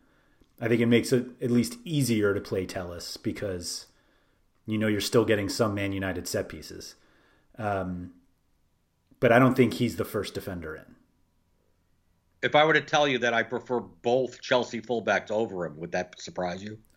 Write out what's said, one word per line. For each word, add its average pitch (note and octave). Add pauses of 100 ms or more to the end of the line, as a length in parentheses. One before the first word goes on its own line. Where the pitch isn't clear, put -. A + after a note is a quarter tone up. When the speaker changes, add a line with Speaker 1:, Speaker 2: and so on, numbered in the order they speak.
(600)
Speaker 1:
I A#2
think A#2
it A#2
makes A#2
it B2 (140)
at C3
least A#2+
easier A#2
to G2+
play F#2+
Telles F2
because F#2+ (800)
you A2
know G#2+
you're G#2+
still A2+
getting G#2
some G#2
Man G2
United F#2
set G2
pieces. - (640)
Um, F#2 (1080)
but A#2
I A#2
don't B2+
think A#2
he's A2
the G2
first -
defender E2
in. - (1500)
Speaker 2:
If B2
I D3+
were D#3
to D3+
tell D3
you C3
that A#2
I A2+
prefer A#2
both B2+
Chelsea A#2+
fullbacks G#2+
over G2
him, D2
would E2+
that F2+
surprise F2+
you? G#2+ (180)